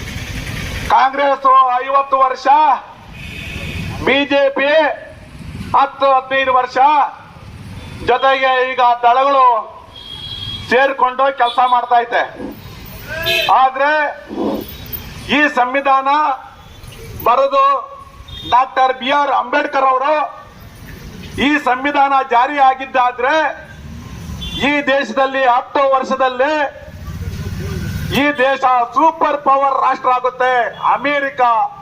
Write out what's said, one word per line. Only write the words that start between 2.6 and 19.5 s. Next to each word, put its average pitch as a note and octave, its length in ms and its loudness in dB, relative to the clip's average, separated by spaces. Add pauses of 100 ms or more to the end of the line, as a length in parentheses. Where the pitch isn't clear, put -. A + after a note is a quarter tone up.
ಬಿ C4 120 4 (140)
ಜೆ C#4 120 4 (140)
ಪಿ C#4 120 2 (1080)
ಹತ್ತು C4+ 380 2
ಹದಿನೈದು C4 420 0
ವರ್ಷ, B3+ 220 0 (1300)
ಜೊತೆಗೆ C4 420 2 (200)
ಈಗ B3+ 120 0 (220)
ದಳಗಳು C4 400 4 (1300)
ಸೇರ್ಕೊಂಡು B3+ 540 2 (140)
ಕೆಲಸ A#3+ 200 0 (140)
ಮಾಡ್ತಾ A#3+ 320 2
ಐತೆ. A#3 180 0 (1400)
ಆದ್ರೆ C4+ 320 2 (1400)
ಈ D4 40 2 (180)
ಸಂವಿಧಾನ C4+ 500 2 (1200)
ಬರೆದು C4+ 360 4 (880)
ಡಾಕ್ಟರ್ C4 460 2
ಬಿ B3 100 -4 (100)
ಆರ್ C#4 200 0
ಅಂಬೇಡ್ಕರ್ C#4 520 0